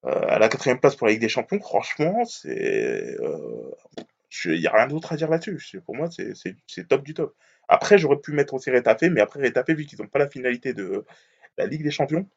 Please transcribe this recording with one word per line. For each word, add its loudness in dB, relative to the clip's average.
euh, -2
à 4
la 6
quatrième 0
place 4
pour 0
la 6
Ligue 0
des 0
Champions. -2
Franchement, -2
c'est, -4
euh, -8
je, -4
y 2
a 4
rien 6
d'autre -6
à -4
dire -2
là-dessus. -2
C'est, -16
pour -12
moi, -6
c'est, -10
c'est, -12
c'est -14
top 2
du -14
top. -6
Après, 8
j'aurais 4
pu -10
mettre 0
aussi -4
Retafe, 4
mais 4
après 0
Retafe, 0
vu -2
qu'ils -18
ont -10
pas 0
la 2
finalité -4
de -6
la -2
Ligue -8
des -2
Champions -2